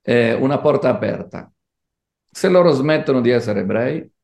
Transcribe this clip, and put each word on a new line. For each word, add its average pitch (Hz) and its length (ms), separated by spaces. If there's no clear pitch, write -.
eh, 117 320
una 131 280
porta 139 280
aperta. - 640
Se - 180
loro 180 220
smettono 143 500
di 117 100
essere 110 300
ebrei 113 500